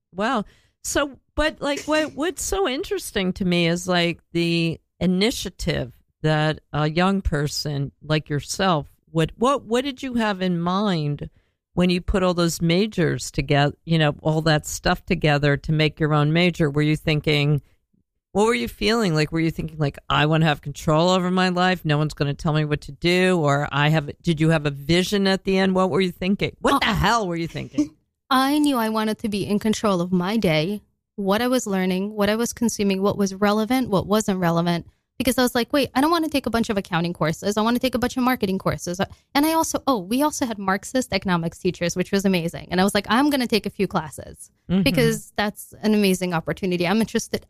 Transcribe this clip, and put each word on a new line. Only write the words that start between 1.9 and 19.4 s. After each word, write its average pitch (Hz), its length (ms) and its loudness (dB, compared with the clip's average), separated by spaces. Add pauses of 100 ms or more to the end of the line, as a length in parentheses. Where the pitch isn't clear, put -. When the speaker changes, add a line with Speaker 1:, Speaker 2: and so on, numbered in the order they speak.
Speaker 1:
what's 302 280 -4
so 392 260 -2
interesting 254 680 -4
to 202 100 -6
me 175 220 2
is, 175 220 -2
like, 170 320 0 (120)
the 170 460 -2 (440)
initiative 151 720 -4 (300)
that 156 380 0 (120)
a 151 180 -2
young 185 320 0
person 143 720 -4 (100)
like 151 260 -2
yourself 151 580 -2 (260)
would, 160 240 0
what, 254 280 2
what 240 200 -2
did 269 180 -8
you 262 120 -8
have 214 280 0
in 180 180 0
mind 170 680 -2 (460)
when 180 160 2
you 175 100 2
put 185 220 0
all 180 120 2
those 170 280 0
majors 170 680 0
together, 143 440 2 (100)
you 165 140 2
know, 147 240 2
all 156 200 0
that 156 240 2
stuff - 380 -4
together 147 520 2
to - 160 -4
make 156 280 0
your 151 140 2
own 147 180 4
major? 170 380 2
Were 147 120 0
you 151 140 2
thinking, 147 640 2 (720)
what 202 140 4
were 233 80 2
you 240 140 -2
feeling? 208 460 0
Like, 151 160 2
were 165 100 -2